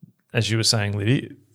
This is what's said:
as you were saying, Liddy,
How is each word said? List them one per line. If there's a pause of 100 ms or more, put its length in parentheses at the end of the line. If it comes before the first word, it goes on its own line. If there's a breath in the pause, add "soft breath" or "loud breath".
(340)
as
you
were
saying,
Liddy, (200)